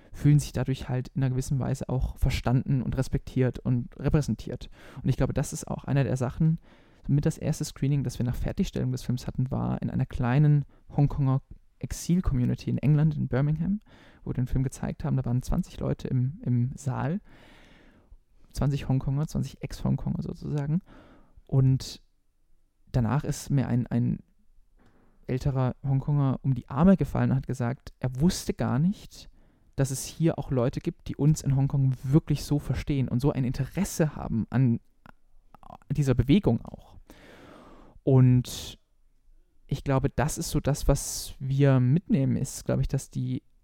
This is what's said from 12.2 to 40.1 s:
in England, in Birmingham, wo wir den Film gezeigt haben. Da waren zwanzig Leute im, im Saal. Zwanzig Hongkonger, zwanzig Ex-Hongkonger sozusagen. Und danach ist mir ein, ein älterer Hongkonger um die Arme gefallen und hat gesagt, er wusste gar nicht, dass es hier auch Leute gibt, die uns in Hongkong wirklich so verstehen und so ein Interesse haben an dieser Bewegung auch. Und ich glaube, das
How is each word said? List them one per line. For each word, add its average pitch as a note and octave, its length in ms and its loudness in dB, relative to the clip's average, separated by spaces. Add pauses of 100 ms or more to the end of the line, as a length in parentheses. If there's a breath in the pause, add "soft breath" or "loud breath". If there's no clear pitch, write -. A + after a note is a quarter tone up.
in B2 80 -2
England, D3+ 400 2
in B2+ 100 -2
Birmingham, D#3 540 -2 (420 loud breath)
wo - 60 -8
wir B2+ 60 -6
den B2+ 120 -2
Film B2+ 160 0
gezeigt - 400 -6
haben. C3+ 140 0
Da B2+ 80 -2
waren B2 160 0
zwanzig - 380 -4
Leute - 280 -4
im, C3 360 -2
im B2 320 0
Saal. C3 440 -4 (1300 loud breath)
Zwanzig C#3 340 0
Hongkonger, C3+ 400 -2
zwanzig - 340 -6
Ex-Hongkonger - 600 -4
sozusagen. D3 600 -4 (640 loud breath)
Und C3 560 0 (920)
danach B2 340 0
ist - 240 -6
mir C#3 180 2
ein, A#2+ 200 0
ein A#2+ 320 -2 (1080 soft breath)
älterer B2+ 560 -2
Hongkonger C3+ 580 0
um C#3 120 0
die A#2 160 -6
Arme E3+ 280 6
gefallen B2 340 0
und B2+ 60 2
hat C3+ 100 -4
gesagt, B2+ 520 -6
er B2+ 200 -4
wusste F3+ 340 2
gar A#2 260 0
nicht, - 500 -2 (460 soft breath)
dass C3+ 160 0
es C3 140 -6
hier - 320 0
auch - 140 -8
Leute B2+ 280 0
gibt, - 280 -8
die - 80 -8
uns D3+ 260 4
in C#3 140 2
Hongkong C3+ 480 2
wirklich C#3 400 2
so D3 160 0
verstehen C#3 480 -2
und B2 120 -2
so C#3 120 2
ein C#3 120 -2
Interesse C#3+ 720 -2
haben - 340 -4
an A#2+ 300 4 (1080)
dieser C#3 240 2
Bewegung B2+ 500 4
auch. - 360 -18 (1040 loud breath)
Und B2+ 760 4 (880)
ich - 160 -4
glaube, C3+ 260 2
das - 280 -2